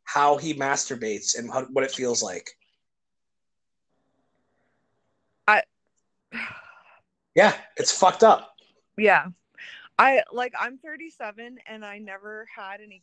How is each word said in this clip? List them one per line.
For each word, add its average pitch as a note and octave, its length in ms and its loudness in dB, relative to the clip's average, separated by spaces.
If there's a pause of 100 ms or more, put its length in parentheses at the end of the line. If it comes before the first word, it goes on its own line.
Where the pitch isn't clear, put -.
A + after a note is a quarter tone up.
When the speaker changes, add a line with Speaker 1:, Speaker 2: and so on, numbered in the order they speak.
Speaker 1:
how D3 340 2
he D3+ 160 -6
masturbates B2+ 840 -4
and A#2 140 -12
how, C3 140 -4
what C3 180 -2
it C3 80 -6
feels A#2+ 320 -4
like. F#2 260 -10 (3000)
Speaker 2:
I G#3+ 160 4 (1700)
Speaker 1:
Yeah, F3 200 6 (220)
it's - 140 -2
fucked - 320 4
up. G#3+ 300 6 (440)
Speaker 2:
Yeah. F#3 300 4 (720)
I, C4 220 6 (100)
like, B3 280 -6
I'm B3 180 -8
thirty-seven B3+ 880 -16
and G#3+ 180 -16
I G3+ 140 -16
never G#3+ 580 -16
had G3+ 260 -14
any G3+ 220 -20